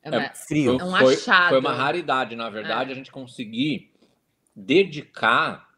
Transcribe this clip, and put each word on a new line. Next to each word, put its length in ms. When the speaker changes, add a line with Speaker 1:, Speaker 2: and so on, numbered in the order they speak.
Speaker 1:
É 80
uma, 140
Speaker 2:
é, 100
Speaker 3:
Frio. 460
Speaker 2:
foi, 80
Speaker 1:
é 20
um 80
Speaker 2:
foi, 180
Speaker 1:
achado. 340
Speaker 2:
foi 100
uma 140
raridade, 640
na 120
verdade, 420
Speaker 1:
É. 20
Speaker 2:
a 20
gente 160
conseguir 800
dedicar 1120